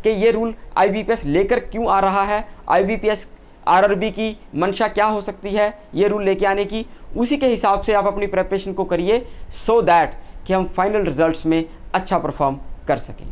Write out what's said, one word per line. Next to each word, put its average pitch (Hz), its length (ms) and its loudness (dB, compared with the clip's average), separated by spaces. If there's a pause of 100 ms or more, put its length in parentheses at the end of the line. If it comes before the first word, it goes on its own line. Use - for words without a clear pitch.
कि 220 80 2
ये 220 200 4
rule 226 240 -2 (220)
आईबीपीएस 202 480 0
लेकर 170 360 2
क्यों 226 300 -4
आ 196 100 4
रहा 196 220 2
है, 208 260 -2 (200)
आईबीपीएस 202 600 0 (400)
आरआरबी 196 420 4
की 214 300 -4 (160)
मंशा 190 320 0
क्या 208 160 2
हो 214 160 0
सकती 202 300 -8
है 208 280 0 (160)
ये 196 140 4
rule 202 160 0
लेके 190 220 2
आने 196 180 2
की, 220 220 -6 (300)
उसी 247 200 0
के 269 100 0
हिसाब 202 360 2
से 220 100 0
आप 202 140 4
अपनी 202 200 0
preparation 190 460 -2
को 185 120 -2
करिए, 185 420 0 (400)
so 220 140 4
that 170 260 4 (400)
कि 185 60 0
हम 190 120 2
final 202 400 0
results 160 420 0
में 160 180 2 (300)
अच्छा 185 240 -2
perform 139 400 -2 (300)
कर 143 80 2
सकें। - 360 -12